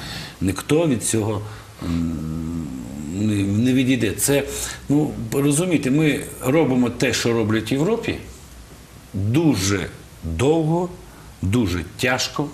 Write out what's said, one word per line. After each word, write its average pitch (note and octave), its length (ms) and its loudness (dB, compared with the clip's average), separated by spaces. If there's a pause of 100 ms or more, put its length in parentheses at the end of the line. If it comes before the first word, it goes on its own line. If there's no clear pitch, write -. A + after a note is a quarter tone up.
(420)
Ніхто D3 460 2
від A#2+ 160 0
цього, G#2+ 380 -2 (440)
м, E2 840 -4 (460)
не, G#2 300 0
не A2 300 2
відійде. B2 380 2
Це, C#3 320 2 (460)
ну, D3 220 2 (220)
розумієте, D3 580 2
ми C#3+ 320 2 (180)
робимо B2+ 480 4
те, A#2+ 240 0
що A#2 200 2
роблять A2 380 0
в - 20 0
Європі, E3 440 0 (960)
дуже G2+ 760 2 (340)
довго, D#3 680 2 (520)
дуже F#2 420 0 (140)
тяжко B2+ 560 -2